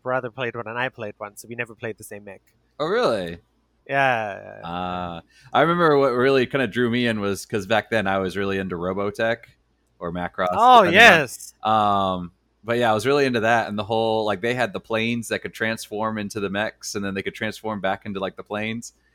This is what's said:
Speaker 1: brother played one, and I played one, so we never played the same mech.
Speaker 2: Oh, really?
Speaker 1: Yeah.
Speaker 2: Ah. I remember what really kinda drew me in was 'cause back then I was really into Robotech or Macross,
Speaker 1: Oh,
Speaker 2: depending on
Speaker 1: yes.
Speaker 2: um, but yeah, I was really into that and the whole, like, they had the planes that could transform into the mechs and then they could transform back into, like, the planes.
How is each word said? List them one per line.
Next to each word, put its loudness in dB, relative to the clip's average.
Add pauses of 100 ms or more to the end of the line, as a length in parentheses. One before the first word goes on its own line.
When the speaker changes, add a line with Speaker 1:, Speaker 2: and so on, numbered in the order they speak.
Speaker 1:
brother -2
played -6
one, -8
and -10
I -2
played -10
one, -12
so -20
we -14
never -10
played -10
the -20
same -16
mech. -18 (380)
Speaker 2:
Oh, -2
really? -2 (500)
Speaker 1:
Yeah. -2
Speaker 2:
Ah. -6 (300)
I 4
remember 4
what 4
really 4
kinda 0
drew 0
me 0
in 0
was -2
'cause -4
back 2
then 0
I 2
was -2
really -2
into -4
Robotech -2 (560)
or -6
Macross, -4
Speaker 1:
Oh, 8
Speaker 2:
depending 6
on 10
Speaker 1:
yes. -8
Speaker 2:
um, 2 (320)
but -2
yeah, 4
I 4
was 0
really 4
into 0
that 2
and -6
the -4
whole, 0
like, -2
they -2
had -2
the -6
planes -2
that -2
could -10
transform -4
into -6
the -2
mechs -6
and -4
then -6
they -4
could -8
transform -6
back -4
into, -8
like, -6
the -14
planes. -6 (220)